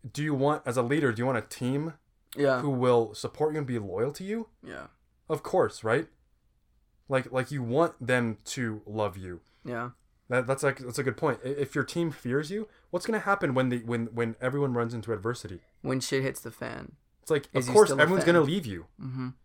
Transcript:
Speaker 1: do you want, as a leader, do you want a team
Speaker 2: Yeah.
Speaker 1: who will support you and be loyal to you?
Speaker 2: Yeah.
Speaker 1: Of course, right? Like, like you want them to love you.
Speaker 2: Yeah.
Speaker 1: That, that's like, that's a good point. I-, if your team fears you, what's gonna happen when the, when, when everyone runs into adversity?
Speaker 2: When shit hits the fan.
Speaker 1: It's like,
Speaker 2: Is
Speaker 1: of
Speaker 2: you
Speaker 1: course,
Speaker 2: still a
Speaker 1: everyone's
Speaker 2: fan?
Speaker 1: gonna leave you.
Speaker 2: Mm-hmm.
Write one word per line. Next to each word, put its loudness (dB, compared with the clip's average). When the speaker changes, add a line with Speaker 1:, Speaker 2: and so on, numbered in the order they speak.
Speaker 1:
do -6
you 0
want, 2
as 0
a 4
leader, 2
do -2
you 0
want 0
a -2
team -4
Speaker 2:
Yeah. 2
Speaker 1:
who 0
will 4
support -2
you -4
and -4
be -2
loyal -2
to -12
you? -6
Speaker 2:
Yeah. -14
Speaker 1:
Of -2
course, 2
right? 2
Like, 0
like -2
you -4
want 0
them 0
to -6
love -4
you. -12
Speaker 2:
Yeah. -8
Speaker 1:
That, 0
that's -2
like, 2
that's -8
a -2
good -2
point. 0
I-, -6
if -4
your 2
team -2
fears -4
you, -6
what's -2
gonna 0
happen 0
when 4
the, 0
when, -2
when -2
everyone 0
runs 0
into -6
adversity? -4
Speaker 2:
When -2
shit 0
hits -4
the -12
fan. -12
Speaker 1:
It's -2
like, 0
Speaker 2:
Is 0
Speaker 1:
of -6
Speaker 2:
you -2
Speaker 1:
course, 10
Speaker 2:
still 0
a 10
Speaker 1:
everyone's 4
Speaker 2:
fan? 6
Speaker 1:
gonna 8
leave 0
you. -8
Speaker 2:
Mm-hmm. -6